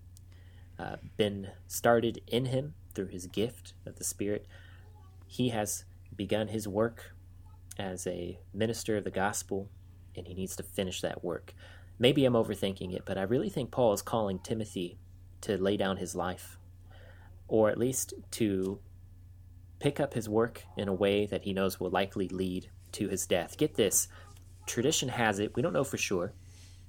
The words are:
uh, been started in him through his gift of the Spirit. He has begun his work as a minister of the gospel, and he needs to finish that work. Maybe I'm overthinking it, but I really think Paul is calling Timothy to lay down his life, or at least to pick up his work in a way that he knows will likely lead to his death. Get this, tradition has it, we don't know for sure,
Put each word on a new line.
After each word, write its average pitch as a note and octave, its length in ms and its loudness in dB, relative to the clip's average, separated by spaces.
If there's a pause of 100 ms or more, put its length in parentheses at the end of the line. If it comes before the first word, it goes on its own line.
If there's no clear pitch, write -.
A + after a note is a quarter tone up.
(800)
uh, F#2 180 -6 (200)
been G2+ 340 0 (160)
started A#2 600 4
in B2 180 2
him C3 280 -2 (200)
through F#2+ 140 -2
his F#2 200 -8
gift - 460 -4 (120)
of - 120 -12
the - 60 -10
Spirit. - 420 -2 (800)
He B2 240 0
has G#2+ 340 -2 (320)
begun G#2 340 0
his G#2 180 -2
work A2 480 0 (640)
as F#2+ 280 -4
a F2 340 -4 (140)
minister A2 440 0
of G2 60 0
the F#2+ 80 -4
gospel, G2+ 580 0 (460)
and F2+ 120 -10
he F2+ 80 -12
needs F#2 220 -4
to F#2+ 60 -8
finish - 380 -4
that - 220 -2
work. - 300 -4 (440)
Maybe C3+ 260 8
I'm B2 100 8
overthinking G2 600 2
it, - 120 -6
but F#2+ 120 -2
I F#2+ 60 0
really B2+ 260 2
think C3 220 -4
Paul A#2 220 6
is G2 100 0
calling G2+ 360 0
Timothy G2 600 -4 (420)
to G2+ 160 0
lay G2 180 4
down G2 220 2
his F2+ 180 -6
life, F2+ 440 -4 (880)
or G#2+ 240 6
at - 80 -2
least C3 340 0 (180)
to G2 480 0 (1000)
pick - 200 2
up C#3+ 140 0
his G#2+ 160 -2
work A2+ 340 2 (140)
in G2+ 100 0
a G2 60 2
way G2+ 320 4
that G2 180 -2
he G2 80 -2
knows F#2+ 280 0
will F#2 100 0
likely F#2+ 400 0
lead F#2 400 -2 (240)
to G2 140 -2
his F#2 180 -2
death. F2 320 0
Get D3+ 160 2
this, - 340 4 (600)
tradition C3 420 2
has A2 300 2
it, G#2 160 -2
we A#2+ 80 2
don't E3+ 100 0
know D3 100 4
for A#2 140 -2
sure, F#2+ 340 0 (580)